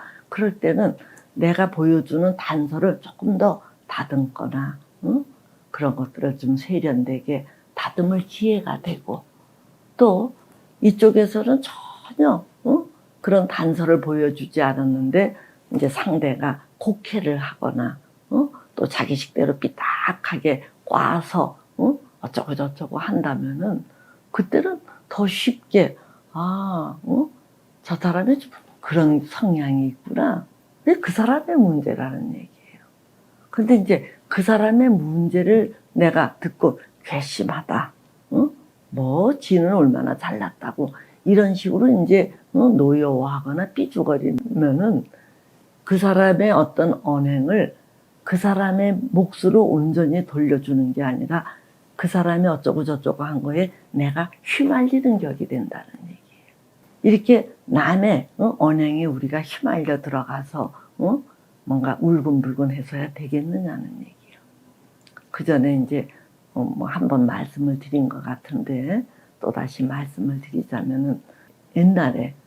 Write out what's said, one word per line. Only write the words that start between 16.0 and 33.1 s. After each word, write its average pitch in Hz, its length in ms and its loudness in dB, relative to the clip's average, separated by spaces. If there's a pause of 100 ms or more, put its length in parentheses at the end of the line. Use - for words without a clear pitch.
곡해를 196 600 -4
하거나, 127 600 -6 (340)
응? 285 180 2 (260)
또 - 120 0
자기 143 280 -4
식대로 139 420 -2
삐딱하게 - 1080 -4 (200)
꽈서, - 720 0 (220)
응? 277 180 2 (240)
어쩌고 - 340 -6
저쩌고 143 420 -8
한다면은 143 840 -4 (480)
그때는 339 480 -2 (300)
더 202 160 0
쉽게, 190 720 0 (360)
아, 175 640 -6 (100)
응? 302 220 0 (540)
저 175 120 -4
사람이 185 440 0
좀 - 120 -18 (300)
그런 151 440 4
성향이 139 600 0
있구나. - 580 -4 (400)
그게 359 160 4
그 175 100 -6
사람의 277 460 0
문제라는 143 760 0
얘기예요. - 460 -20 (680)